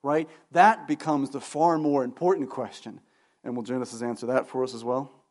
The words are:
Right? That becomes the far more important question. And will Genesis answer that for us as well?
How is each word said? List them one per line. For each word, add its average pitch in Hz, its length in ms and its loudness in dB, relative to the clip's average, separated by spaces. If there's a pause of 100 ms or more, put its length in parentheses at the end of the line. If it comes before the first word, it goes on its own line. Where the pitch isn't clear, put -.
Right? 151 260 0 (240)
That 175 360 6
becomes 147 420 0
the 139 100 -8
far 160 380 2
more 143 260 2
important 147 460 0
question. 104 500 -10 (420)
And 120 140 -8
will 120 80 -6
Genesis 120 380 -6
answer 120 240 -4
that 120 220 0
for 127 160 -4
us 123 100 -8
as 113 100 -10
well? 131 280 -4 (180)